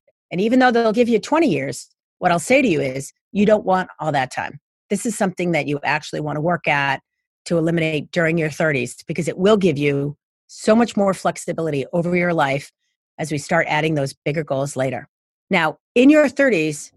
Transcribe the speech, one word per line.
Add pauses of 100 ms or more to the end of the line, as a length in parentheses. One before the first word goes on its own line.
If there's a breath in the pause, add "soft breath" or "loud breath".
(320)
And
even
though
they'll
give
you
twenty
years, (300)
what
I'll
say
to
you
is (220)
you
don't
want (100)
all
that
time. (300)
This
is
something
that
you
actually
want
to
work
at (440)
to
eliminate
during
your
thirties, (100)
because
it
will
give
you (320)
so
much
more
flexibility
over
your
life (460)
as
we
start
adding
those (100)
bigger
goals
later. (400)
Now, (160)
in
your
thirties,